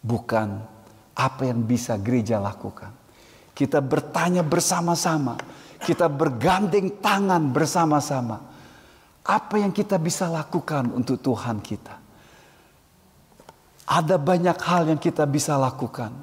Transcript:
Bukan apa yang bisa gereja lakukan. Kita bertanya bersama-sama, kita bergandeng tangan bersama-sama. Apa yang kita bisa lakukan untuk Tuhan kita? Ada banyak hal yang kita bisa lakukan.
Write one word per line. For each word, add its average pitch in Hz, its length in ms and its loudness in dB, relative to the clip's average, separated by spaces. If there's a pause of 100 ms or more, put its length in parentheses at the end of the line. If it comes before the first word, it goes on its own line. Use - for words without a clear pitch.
Bukan 110 480 -2 (640)
apa - 320 -2
yang 123 160 0
bisa 113 400 0
gereja 113 400 0
lakukan. 101 480 -8 (680)
Kita 143 280 2
bertanya 165 600 0
bersama-sama, 170 920 0 (440)
kita 175 280 2
bergandeng 165 920 0
tangan 196 400 2 (120)
bersama-sama. 143 880 0 (840)
Apa 208 360 0
yang 202 160 2
kita 202 240 0
bisa 170 320 -2
lakukan 151 600 -2
untuk 123 280 0
Tuhan 113 400 -2
kita? - 360 -10 (1900)
Ada 170 280 2
banyak 175 440 2
hal 170 320 2
yang 147 80 0
kita 156 280 2
bisa 143 280 0
lakukan. 123 560 -2 (100)